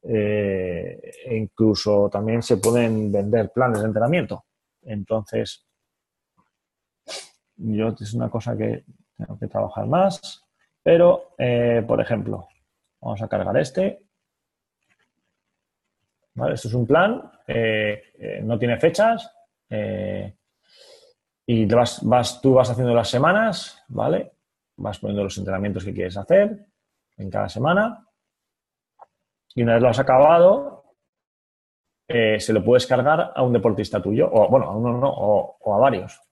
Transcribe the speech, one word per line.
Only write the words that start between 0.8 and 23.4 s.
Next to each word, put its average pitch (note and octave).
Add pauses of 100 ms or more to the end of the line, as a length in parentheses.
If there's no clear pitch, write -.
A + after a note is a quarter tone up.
e A#2+
incluso G#2
también A2
se A2+
pueden A2
vender G#2
planes A#2+
de G#2+
entrenamiento. A2 (360)
Entonces, A2 (1900)
yo A2
es A2
una A#2
cosa A2+
que A2 (320)
tengo G#2+
que A2
trabajar G#2
más, F3+ (400)
pero, F3
eh, A#2+
por A#2
ejemplo, G#2 (520)
vamos G#2+
a A2
cargar G2
este. F#3 (2250)
¿Vale? C3
Esto -
es A2
un B2
plan, F#3+ (160)
eh, G#2+ (160)
eh, G2+
no A2
tiene A#2
fechas, G#3+ (380)
eh, G2 (1080)
y A2+
te G#2
vas, A#2+
vas, A#2+
tú C3+
vas B2
haciendo A#2+
las A#2
semanas, F#3+